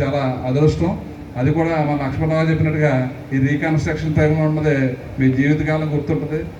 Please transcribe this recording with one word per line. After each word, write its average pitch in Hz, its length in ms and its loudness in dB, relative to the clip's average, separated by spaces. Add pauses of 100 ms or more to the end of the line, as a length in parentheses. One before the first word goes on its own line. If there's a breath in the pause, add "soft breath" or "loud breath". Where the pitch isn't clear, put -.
చాలా 139 160 0 (280)
అదృష్టం. 151 420 2 (480)
అది 143 180 2
కూడా 165 180 0 (120)
మన 147 180 0
లక్ష్మణరావు 156 460 0
చెప్పినట్టుగా 151 580 0 (240)
ఈ 135 40 0 (100)
రీకన్‌స్ట్రక్షన్ 156 680 0
టైంలో 156 340 4
ఉన్నదే 151 280 2 (420)
మీ 131 80 4 (100)
జీవితకాలం 151 560 0
గుర్తుంటుంది. 151 500 -2 (160)